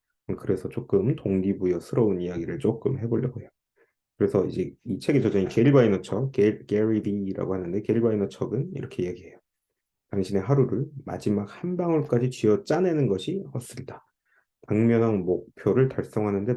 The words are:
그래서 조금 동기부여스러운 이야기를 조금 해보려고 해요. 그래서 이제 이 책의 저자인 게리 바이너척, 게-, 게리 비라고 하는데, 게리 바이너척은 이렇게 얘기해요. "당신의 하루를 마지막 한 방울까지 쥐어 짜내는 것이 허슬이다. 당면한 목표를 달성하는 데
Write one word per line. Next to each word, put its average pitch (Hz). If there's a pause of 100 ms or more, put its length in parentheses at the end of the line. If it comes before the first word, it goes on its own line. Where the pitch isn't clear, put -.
(400)
그래서 -
조금 101
동기부여스러운 95
이야기를 87
조금 -
해보려고 110
해요. - (680)
그래서 98
이제 87 (120)
이 95
책의 143
저자인 98
게리 123
바이너척, 117
게-, 110
게리 107
비라고 95
하는데, 92
게리 113
바이너척은 110
이렇게 -
얘기해요. - (720)
"당신의 98
하루를 120 (180)
마지막 101
한 175
방울까지 143
쥐어 107
짜내는 160
것이 117 (100)
허슬이다. - (600)
당면한 113
목표를 95
달성하는 104
데 120